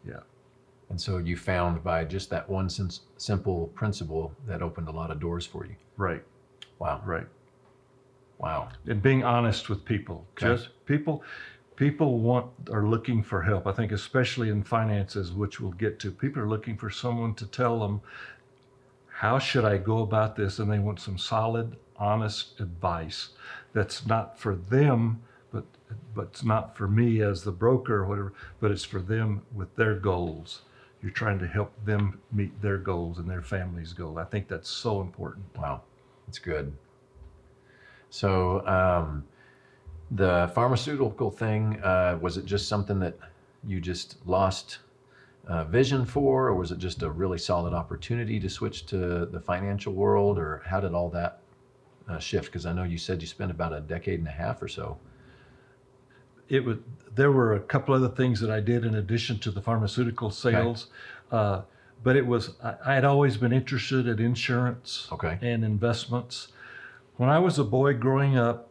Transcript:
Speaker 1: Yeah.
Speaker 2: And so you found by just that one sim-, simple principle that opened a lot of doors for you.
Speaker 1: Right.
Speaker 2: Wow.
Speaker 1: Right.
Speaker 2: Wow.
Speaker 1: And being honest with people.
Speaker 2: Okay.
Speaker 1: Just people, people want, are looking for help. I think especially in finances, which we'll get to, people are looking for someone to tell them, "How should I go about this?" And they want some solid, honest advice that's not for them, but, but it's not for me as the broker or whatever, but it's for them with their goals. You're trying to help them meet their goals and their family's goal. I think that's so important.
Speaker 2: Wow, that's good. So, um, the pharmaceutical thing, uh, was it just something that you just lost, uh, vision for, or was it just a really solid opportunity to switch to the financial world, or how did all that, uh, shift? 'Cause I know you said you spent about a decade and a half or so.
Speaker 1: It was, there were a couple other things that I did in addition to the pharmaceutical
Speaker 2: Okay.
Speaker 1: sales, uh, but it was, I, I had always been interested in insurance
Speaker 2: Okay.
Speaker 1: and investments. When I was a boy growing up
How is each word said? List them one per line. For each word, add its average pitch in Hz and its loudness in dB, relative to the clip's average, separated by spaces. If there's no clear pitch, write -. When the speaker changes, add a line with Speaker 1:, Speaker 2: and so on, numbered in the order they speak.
Speaker 1:
Yeah. - -12
Speaker 2:
And 87 -6
so 92 -2
you 87 -2
found 87 0
by 82 0
just 92 -6
that 87 -6
one 95 0
sim-, 92 -4
simple 90 -2
principle 80 -4
that 85 -6
opened 82 -6
a - -10
lot 80 -6
of 76 -8
doors 85 -4
for - -12
you. - -14
Speaker 1:
Right. 90 -2
Speaker 2:
Wow. 76 -2
Speaker 1:
Right. 85 -4
Speaker 2:
Wow. 78 -4
Speaker 1:
And 110 0
being 131 4
honest 120 2
with 98 -4
people. 92 -4
Speaker 2:
Okay. - -2
Speaker 1:
Just - 0
people, 147 0
people 143 2
want, 123 2
are 104 2
looking 113 2
for 98 -2
help. 98 2
I 98 0
think 107 0
especially 123 0
in 104 0
finances, 104 0
which 101 -4
we'll 95 -6
get 104 -4
to, 101 -6
people 131 -4
are 104 -2
looking 107 -4
for 107 -8
someone 117 -2
to 107 -10
tell 117 2
them, 101 0
"How 117 0
should 127 2
I 101 4
go 110 2
about 107 2
this?" 98 -2
And 107 0
they 104 2
want 101 -2
some 95 -8
solid, 113 -2
honest 107 -2
advice 85 -4
that's - -2
not 113 0
for 101 -2
them, 113 4
but, - -8
but 107 -6
it's - -12
not 110 0
for 101 -2
me 110 4
as 101 0
the 101 -4
broker 117 4
or 95 2
whatever, 101 -2
but 104 4
it's 101 -2
for - -6
them 107 0
with 98 -8
their 110 4
goals. 87 -2
You're 98 -6
trying 104 0
to 90 -2
help 98 -2
them 101 0
meet 101 -2
their 98 0
goals 87 -4
and 87 -6
their 90 -4
family's 87 -6
goal. 80 -8
I 82 -6
think 104 -4
that's 85 -8
so 104 -2
important. 92 -10
Speaker 2:
Wow, 71 -6
that's - -14
good. 71 -6
So, 95 2
um, 87 2
the 90 4
pharmaceutical 123 2
thing, 107 0
uh, 92 4
was 87 -2
it 95 -6
just 98 -2
something 101 0
that 90 -2
you 95 -4
just 87 -8
lost, 95 0
uh, 82 -2
vision 127 4
for, 131 2
or 104 2
was 87 -2
it 87 -6
just 90 -4
a 80 -2
really 90 -2
solid 87 0
opportunity 110 -2
to 92 -2
switch - -8
to 87 -2
the 85 -8
financial 101 -2
world, 101 4
or 78 -4
how 92 0
did 87 -2
all 87 0
that, 87 -4
uh, 82 -6
shift? - -4
'Cause 85 -8
I 85 -2
know 90 -2
you 85 -2
said - -4
you 80 -8
spent 95 -6
about 80 -4
a 76 -8
decade 82 -4
and 80 -4
a - -8
half 101 -4
or - -8
so. - -8
Speaker 1:
It 135 4
was, 113 0
there 139 6
were 117 6
a 98 2
couple 139 2
other 131 4
things 120 2
that 110 0
I 110 0
did 117 2
in 110 0
addition 107 0
to 107 -4
the 98 -6
pharmaceutical 113 0
Speaker 2:
Okay. 98 -4
Speaker 1:
sales, 113 2
uh, 101 2
but 127 6
it 127 4
was, 120 0
I, 113 -4
I 135 2
had 135 6
always 139 6
been 117 4
interested 131 2
in 110 2
insurance 120 0
Speaker 2:
Okay. 82 -2
Speaker 1:
and 120 0
investments. 117 -2
When 123 4
I 151 8
was 180 4
a 139 4
boy 131 4
growing 135 4
up 120 2